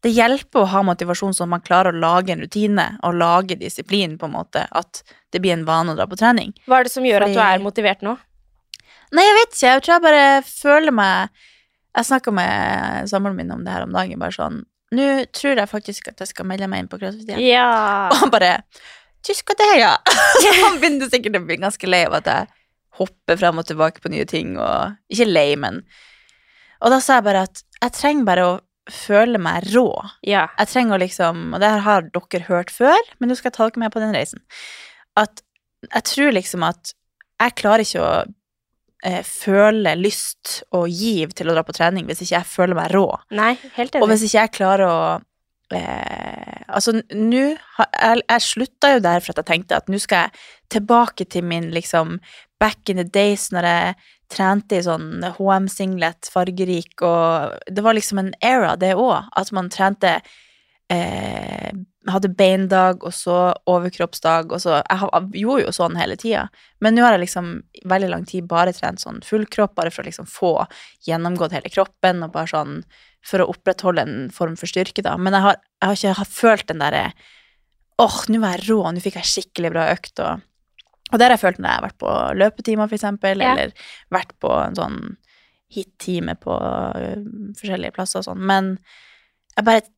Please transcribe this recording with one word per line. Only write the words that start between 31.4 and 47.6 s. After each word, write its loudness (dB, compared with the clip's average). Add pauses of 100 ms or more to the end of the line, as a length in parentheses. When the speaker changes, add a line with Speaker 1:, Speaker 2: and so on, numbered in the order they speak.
Speaker 1:
og -4
det 4
her 0
har 4 (120)
dere -6
hørt -2
før, 4 (200)
men -2
nå 0
skal -6
jeg -14
ta 4
dere -6
med -4
på -4
den -2
reisen. -4 (760)
At -2 (420)
jeg -4
tror 2
liksom -4
at -6 (460)
jeg 0
klarer 2
ikke -4
å, 0 (920)
eh, -6
føle 2
lyst -6 (160)
og 0
giv -2
til -8
å 2
dra 2
på -10
trening 0
hvis -8
ikke -2
jeg -2
føler 0
meg -4
rå. 4 (260)
Speaker 2:
Nei, 0 (220)
helt -4
enig. 4
Speaker 1:
Og 4
hvis 2
ikke 4
jeg 0
klarer 2
å, 2 (720)
eh, -10
altså, 0
n-, -2 (220)
nå 2 (320)